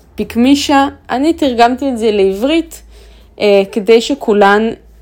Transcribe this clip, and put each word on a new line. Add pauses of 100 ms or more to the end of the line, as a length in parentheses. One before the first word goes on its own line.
(160)
פיקמישה. (220)
אני
תרגמתי
את
זה
לעברית, (580)
אה, (100)
כדי
שכולן (320)